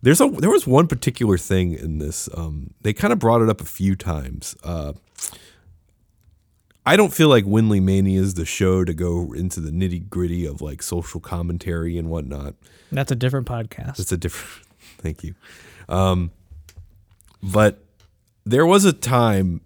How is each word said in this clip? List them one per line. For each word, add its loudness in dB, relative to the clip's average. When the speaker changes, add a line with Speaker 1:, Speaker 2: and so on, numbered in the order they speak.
Speaker 1:
there's 4
a, 6
there 0
was 2
one 4
particular 0
thing 0
in -6
this. -8
Um, -10
they 0
kinda 0
brought 4
it 4
up 0
a -14
few 0
times. -8
Uh, -6
I 6
don't 4
feel 4
like 6
Winley 2
Mania 4
is 0
the -4
show 2
to -4
go -4
into -6
the -6
nitty-gritty -4
of, -8
like, -10
social -8
commentary -6
and -6
whatnot. -8
Speaker 2:
That's -4
a 0
different -2
podcast. -10
Speaker 1:
It's -6
a -2
different, -10
<laughs> -20
thank -8
you. -12
Um, 0
but 2
there 4
was 6
a 4
time 0